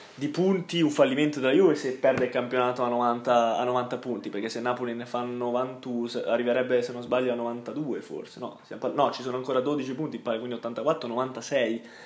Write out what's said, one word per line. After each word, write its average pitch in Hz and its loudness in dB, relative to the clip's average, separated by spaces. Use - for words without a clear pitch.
di 143 -4
punti 175 2
un 147 4
fallimento 147 4
della 131 4
Juve 165 8
se 135 -2
perde 127 4
il 120 -2
campionato 123 0
a 123 2
novanta, 120 2
a 123 2
novanta 123 0
punti, 113 -6
perché 104 -4
se 117 -6
Napoli 123 -2
ne 120 -8
fa 120 -4
novantuno, 123 -4
se-, 117 -4
arriverebbe, 120 2
se 123 -6
non 120 -8
sbaglio, 123 0
a - 0
novantadue 120 -4
forse, - -12
no, 117 -12
stiamo 107 -12
par-, - -2
no, 139 4
ci - -10
sono 127 -4
ancora 127 0
dodici 135 -2
punti, 131 -6
pare, 117 -4
quindi 123 -6
ottantaquattro, 120 -2
novantasei. 117 -2